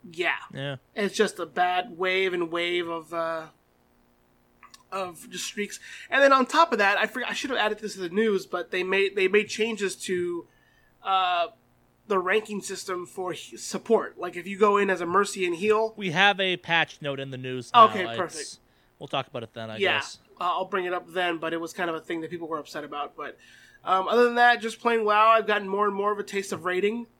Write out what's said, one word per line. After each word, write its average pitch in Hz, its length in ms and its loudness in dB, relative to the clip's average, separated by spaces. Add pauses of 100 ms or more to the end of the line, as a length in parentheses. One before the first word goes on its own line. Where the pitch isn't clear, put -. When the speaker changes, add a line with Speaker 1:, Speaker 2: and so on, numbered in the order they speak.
(100)
Speaker 1:
Yeah. 165 200 -2 (240)
Speaker 2:
Yeah. 139 220 -8 (200)
Speaker 1:
It's 202 180 -2
just - 240 0
a 175 60 -6
bad 180 540 -2
wave 185 340 0
and 175 180 -2
wave 170 380 -2
of, 165 260 -8
uh, 165 320 -4 (1400)
of 180 400 -10
just 180 140 -10
streaks. - 360 -8 (300)
And 262 120 4
then 277 100 8
on 262 140 4
top 330 260 4
of 220 60 0
that, 202 200 4
I 208 80 2
forgot, 247 240 -6
I 196 40 -6
should 262 160 -6
have 233 80 -2
added 208 200 0
this 214 160 -10
to 190 60 -12
the 180 80 -6
news, 196 380 2
but 175 240 -6
they 185 120 -2
made, 190 340 2
they 185 120 4
made 208 200 4
changes 208 480 -2
to, 175 500 -4 (560)
uh, 180 460 0 (600)
the 196 100 2
ranking 208 420 0
system 180 460 -8
for 185 260 -8
he-, - 240 -14
support. - 600 -2
Like, 175 180 -8
if 175 100 -10
you 196 120 -8
go 202 180 6
in 202 140 2
as 180 100 0
a 175 60 -4
Mercy 190 400 0
and 175 80 0
heal 214 420 0
Speaker 2:
We 196 140 -4
have 190 300 4
a 185 160 0
patch 165 440 0
note 139 200 -6
in 135 100 -10
the 127 80 -10
news 127 360 -8
Speaker 1:
Okay, 220 300 8
Speaker 2:
now. 143 60 -6
It's, 117 80 -6
Speaker 1:
perfect. 151 400 -8 (400)
Speaker 2:
we'll - 100 -14
talk 135 200 -4
about 120 160 -8
it - 100 -20
then, 113 160 -10
I 110 80 -10
Speaker 1:
Yeah, 175 200 2
Speaker 2:
guess. - 200 -8 (220)
Speaker 1:
uh, 180 40 -4
I'll 185 220 -2
bring 185 180 -2
it 180 80 -2
up 175 200 -4
then, 175 260 0
but 160 140 -4
it 165 80 -4
was 165 120 -8
kind 175 160 -4
of 160 80 -4
a 156 40 -8
thing 165 220 -6
that 156 80 -10
people 165 180 -10
were 156 100 -4
upset - 260 -10
about. 147 320 -10
But, 143 220 -12 (460)
um, 185 240 2
other 233 160 6
than 240 100 2
that, 240 260 6
just 220 200 -8
playing 233 240 2
WoW, 208 240 6
I've 226 180 6
gotten 208 220 0
more 202 180 2
and 202 80 0
more 202 180 0
of 202 60 -2
a 202 60 -4
taste 196 280 -6
of 160 120 -8
raiding. 202 420 0 (140)